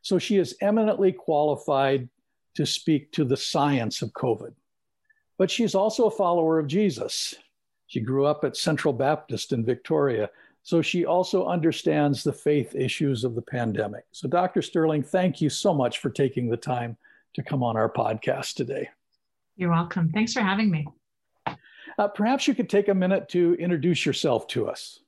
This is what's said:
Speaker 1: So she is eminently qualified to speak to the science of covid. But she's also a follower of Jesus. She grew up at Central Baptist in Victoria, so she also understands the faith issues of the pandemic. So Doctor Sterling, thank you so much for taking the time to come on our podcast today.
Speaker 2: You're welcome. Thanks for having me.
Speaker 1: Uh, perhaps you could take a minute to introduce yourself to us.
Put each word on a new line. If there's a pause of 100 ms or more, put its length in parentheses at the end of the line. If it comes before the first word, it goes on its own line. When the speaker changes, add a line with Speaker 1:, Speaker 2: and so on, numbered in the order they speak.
Speaker 1:
So
she
is
eminently
qualified (460)
to
speak
to
the
science
of
covid. (840)
But
she's
also
a
follower
of
Jesus. (540)
She
grew
up
at
Central
Baptist
in
Victoria, (320)
so
she
also
understands
the
faith
issues
of
the
pandemic.
So
Doctor
Sterling,
thank
you
so
much
for
taking
the
time (360)
to
come
on
our
podcast
today. (680)
Speaker 2:
You're
welcome.
Thanks
for
having
me. (1080)
Speaker 1:
Uh,
perhaps
you
could
take
a
minute
to
introduce
yourself
to
us.